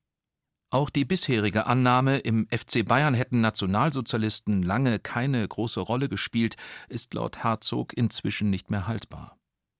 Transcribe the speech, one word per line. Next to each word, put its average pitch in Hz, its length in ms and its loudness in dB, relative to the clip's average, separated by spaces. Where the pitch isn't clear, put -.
Auch 143 220 0
die 139 160 0
bisherige 110 580 2
Annahme, 127 540 4
im 110 320 0
F - 160 -4
C 120 160 2
Bayern 131 320 4
hätten 120 260 0
Nationalsozialisten 110 1200 0
lange 107 360 2
keine 123 500 -2
große 110 320 -4
Rolle 120 300 -2
gespielt, 113 460 -2
ist - 240 -8
laut - 280 -4
Herzog 120 540 -4
inzwischen 107 540 -2
nicht 95 200 -4
mehr 101 160 -2
haltbar. - 520 -10